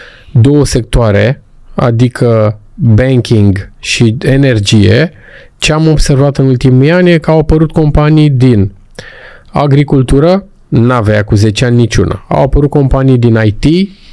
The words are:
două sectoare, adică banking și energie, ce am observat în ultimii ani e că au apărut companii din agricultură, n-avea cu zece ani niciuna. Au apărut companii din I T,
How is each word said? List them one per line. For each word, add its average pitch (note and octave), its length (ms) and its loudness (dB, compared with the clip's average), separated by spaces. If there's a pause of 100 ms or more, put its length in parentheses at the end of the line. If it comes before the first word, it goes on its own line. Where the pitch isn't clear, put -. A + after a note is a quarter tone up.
(320)
două C#3 340 2
sectoare, A2+ 760 -2 (340)
adică A#2 840 0 (140)
banking A2+ 1040 0
și A#2 420 -2
energie, A#2 880 0 (460)
ce - 160 -4
am D#3 140 0
observat C#3+ 500 0
în C#3 80 0
ultimii C3 460 2
ani F3+ 200 2
e E3+ 60 2
că D#3+ 140 -2
au D#3+ 80 2
apărut D#3 320 0
companii D3+ 580 2
din A#2+ 420 0 (800)
agricultură, C#3+ 960 0 (220)
n-avea A2+ 560 0
cu G#2 120 -2
zece G#2+ 300 0
ani A#2+ 100 0
niciuna. A2+ 520 -2
Au - 160 -2
apărut C#3+ 260 0
companii C3+ 480 0
din A#2 280 0
I G#2 60 0
T, E3 380 -2 (240)